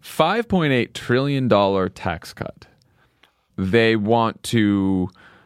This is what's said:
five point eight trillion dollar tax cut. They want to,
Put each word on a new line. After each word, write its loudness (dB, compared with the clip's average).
five -2
point 2
eight -2
trillion -2
dollar 2
tax -8
cut. -14
They 2
want 0
to, 0